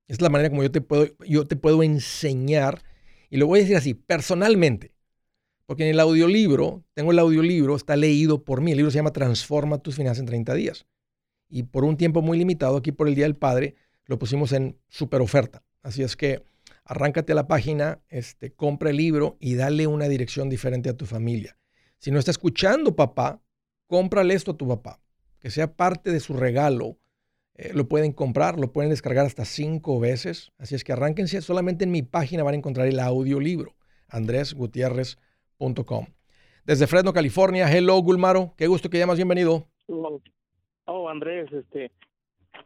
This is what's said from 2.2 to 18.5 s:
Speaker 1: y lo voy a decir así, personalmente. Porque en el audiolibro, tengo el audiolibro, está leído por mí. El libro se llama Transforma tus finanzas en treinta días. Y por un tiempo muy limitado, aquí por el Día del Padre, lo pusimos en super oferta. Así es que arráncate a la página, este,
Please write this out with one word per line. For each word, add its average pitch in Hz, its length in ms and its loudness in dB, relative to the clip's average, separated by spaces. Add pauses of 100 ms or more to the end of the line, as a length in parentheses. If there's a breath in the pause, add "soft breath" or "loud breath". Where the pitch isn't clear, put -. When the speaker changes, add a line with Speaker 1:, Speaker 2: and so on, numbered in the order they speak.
Speaker 1:
y 135 80 -2
lo 147 80 4
voy 190 140 6
a - 20 8
decir 190 160 4
así, 127 160 -2
personalmente. 175 1000 0 (800)
Porque 156 140 -4
en 156 60 2
el 156 100 4
audiolibro, 165 800 4 (120)
tengo 156 180 0
el 170 80 6
audiolibro, 160 560 4
está 147 180 -2
leído 151 480 4
por 131 180 -4
mí. 160 120 0
El 135 60 0
libro 147 120 4
se 131 60 0
llama 151 160 0
Transforma 143 640 -2
tus 139 160 -10
finanzas 131 240 -2
en 131 80 -6
treinta 117 260 -4
días. 185 320 -4 (640)
Y 127 140 -8
por 131 220 -4
un 156 120 2
tiempo 165 260 2
muy 165 160 0
limitado, 160 380 0
aquí 143 140 -4
por 151 160 -2
el 143 80 2
Día 143 120 2
del 151 100 -2
Padre, 139 400 -2 (280)
lo 123 140 -6
pusimos 131 320 -2
en 135 380 -2
super 139 320 -4
oferta. 123 420 0 (180)
Así 123 220 -8
es 127 140 -6
que 139 260 -4 (420 soft breath)
arráncate 143 460 -2
a 156 60 2
la 143 100 0
página, 151 640 -2
este, 123 440 -14